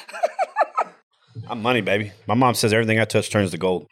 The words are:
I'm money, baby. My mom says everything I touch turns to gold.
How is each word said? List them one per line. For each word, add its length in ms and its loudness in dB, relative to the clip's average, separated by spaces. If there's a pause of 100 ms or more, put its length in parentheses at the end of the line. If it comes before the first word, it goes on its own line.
(1500)
I'm 140 -8
money, 180 2
baby. 320 -2 (140)
My 80 0
mom 200 4
says 180 0
everything 260 2
I 60 4
touch 260 0
turns 220 0
to 60 -6
gold. 340 -2